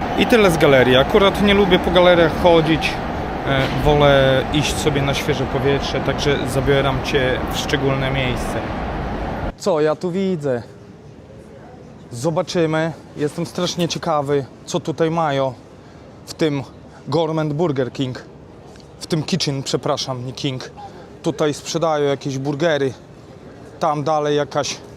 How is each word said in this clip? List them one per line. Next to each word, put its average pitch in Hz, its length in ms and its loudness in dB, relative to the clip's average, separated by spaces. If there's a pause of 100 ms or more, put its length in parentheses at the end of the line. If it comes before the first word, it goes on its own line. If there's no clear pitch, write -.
(180)
I - 80 2
tyle 214 260 6
z 160 60 0
galerii. 131 400 6
Akurat 190 440 4
nie 202 120 4
lubię 190 260 4
po 185 120 -2
galeriach 175 520 4
chodzić. 165 500 4 (540)
E, 135 140 0 (220)
wolę 139 600 6 (100)
iść 147 240 0
sobie 143 240 0
na 139 120 0
świeże 135 300 -2
powietrze, 139 560 0
także 135 380 0 (100)
zabieram 135 560 0
cię 127 360 0 (120)
w - 60 -4
szczególne 135 540 -2
miejsce. 127 480 -2 (1000)
Co 165 240 0
ja 151 140 2
tu 175 160 -6
widzę? 160 520 -2 (1500)
Zobaczymy. 160 800 -2 (260)
Jestem 151 280 -4
strasznie 175 420 -4
ciekawy, 147 580 -2 (200)
co - 140 -4
tutaj 160 320 -2
mają 139 420 0 (720)
w - 80 -14
tym 143 300 -2 (440)
Gourmet 156 460 0
Burger 139 380 0
King. 127 320 -6 (760)
W - 80 -14
tym 156 160 -2
Kitchen, 139 400 -4
przepraszam, 131 640 -4
nie 131 80 -10
King. 131 380 -8 (520)
Tutaj 151 300 -2
sprzedają 151 560 -2
jakieś 135 280 -4
burgery. 143 560 -2 (840)
Tam 151 240 0
dalej 147 340 0
jakaś 143 400 -2 (200)